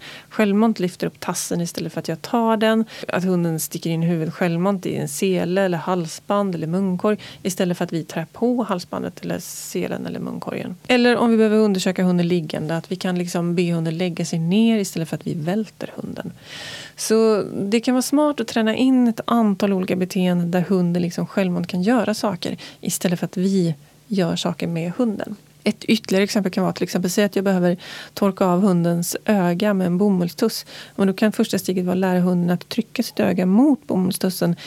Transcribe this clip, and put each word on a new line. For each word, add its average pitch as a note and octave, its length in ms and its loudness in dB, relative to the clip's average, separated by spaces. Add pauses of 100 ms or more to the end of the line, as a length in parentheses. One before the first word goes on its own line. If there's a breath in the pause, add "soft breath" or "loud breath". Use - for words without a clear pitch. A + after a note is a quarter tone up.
(300 loud breath)
självmant G#3+ 500 2
lyfter F3 280 -4
upp - 120 -8
tassen F3 420 -4
istället E3+ 320 -6
för E3+ 60 -6
att D#3 80 -8
jag D#3+ 140 -6
tar A3+ 360 0
den, A3 280 2 (220 loud breath)
att - 160 -2
hunden E3+ 360 0
sticker E3 300 -6
in E3 120 0
huvudet E3 320 0
självmant F3+ 520 0
i - 100 -2
en D3 140 -4
sele F3+ 520 0
eller F3+ 160 0
halsband F3+ 800 -2
eller D#3+ 120 -4
munkorg F#3+ 500 0 (260 loud breath)
istället F3+ 340 -2
för F3+ 80 -2
att - 80 -8
vi D#3+ 100 -2
trär D#3+ 300 -6
på A#3+ 300 0
halsbandet F#3 580 -6
eller F3 180 -4
selen - 640 -8
eller - 140 -8
munkorgen. - 560 -8 (120)
Eller A#3+ 300 4
om A#3 140 4
vi A3+ 60 6
behöver A3 200 4
undersöka F#3+ 460 2
hunden F3 240 4
liggande, D#3+ 500 -2
att - 140 -8
vi F#3 40 -2
kan F3+ 220 -2
liksom F3 380 -2
be F3 160 2
hunden E3 260 -2
lägga F3 280 -2
sig E3+ 140 -2
ner G#3+ 400 4
istället F3+ 300 -4
för D#3+ 60 -4
att - 120 -8
vi D3 60 -4
välter F3 600 -6
hunden. - 360 -10 (640 loud breath)
Så A3 480 2 (120)
det G3+ 240 0
kan B3 140 0
vara B3+ 80 2
smart D4 380 2
att A3+ 80 -4
träna A3 280 0
in B3+ 320 4
ett A3+ 180 0
antal G#3 480 2
olika F#3 220 0
beteenden F3+ 560 0
där F3+ 100 2
hunden F3 400 2
liksom F3 260 -4
självmant F3 400 -2
kan F3+ 140 -4
göra G#3+ 320 2
saker - 440 -4 (240 loud breath)
istället F3+ 380 -2
för F3 60 -2
att - 120 -8
vi F3+ 380 2 (320 soft breath)
gör F3 280 0
saker E3+ 320 -4
med E3+ 300 -4
hunden. G#3+ 380 -2 (320)
Ett - 160 -2
ytterligare G3 400 0
exempel G3 280 0
kan F#3+ 120 -2
vara E3+ 100 0
till - 100 -4
exempel, F3+ 280 -2
säg G#3 120 2
att G3+ 120 0
jag G3 100 0
behöver F3+ 320 2 (360 loud breath)
torka G3 320 2
av F3+ 160 4
hundens E3+ 540 2 (100)
öga G3 480 2
med F#3 140 0
en F3 100 2
bomullstuss. G3 680 0 (300 loud breath)
Men G3 120 2
då F#3+ 60 2
kan G#3+ 180 2
första G#3+ 280 0
steget F#3 260 -2
vara F3+ 80 0
att F#3 60 2
lära F#3 200 2
hunden F3 300 2
att F3 200 -2
trycka - 340 -4
sitt - 160 -4
öga F3+ 260 2
mot B3 420 4
bomullstussen F#3 680 0 (120)